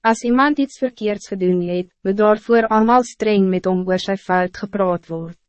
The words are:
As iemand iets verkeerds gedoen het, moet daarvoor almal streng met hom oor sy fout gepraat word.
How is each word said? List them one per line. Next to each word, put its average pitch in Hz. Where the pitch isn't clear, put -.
As 226
iemand 269
iets -
verkeerds 214
gedoen 180
het, 180
moet 196
daarvoor 214
almal 240
streng 208
met 185
hom 185
oor 185
sy 196
fout 180
gepraat 190
word. 165